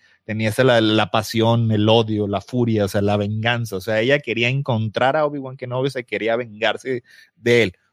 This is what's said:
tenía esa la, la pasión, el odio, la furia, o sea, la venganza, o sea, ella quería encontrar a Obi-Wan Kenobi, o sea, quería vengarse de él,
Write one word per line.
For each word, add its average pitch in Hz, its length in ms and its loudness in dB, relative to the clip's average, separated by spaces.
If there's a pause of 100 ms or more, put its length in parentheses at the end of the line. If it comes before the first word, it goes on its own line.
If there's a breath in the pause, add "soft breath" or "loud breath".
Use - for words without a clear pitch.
(240 soft breath)
tenía 110 260 -4
esa 127 120 0
la, 123 180 6
la 107 300 2
pasión, 113 600 0
el 107 160 2
odio, 107 400 2
la 101 140 -4
furia, 117 420 0
o 98 40 0
sea, 101 140 -2
la 101 140 2
venganza, 110 600 -4
o 92 40 -8
sea, 107 200 -2
ella 135 200 2
quería 117 300 -2
encontrar 127 640 0
a 156 100 0
Obi-Wan 135 300 -10
Kenobi, 127 320 -4
o - 20 -6
sea, 131 140 -6
quería 107 320 -2
vengarse 110 640 -4 (320 soft breath)
de 120 300 2
él, 95 80 -2 (200)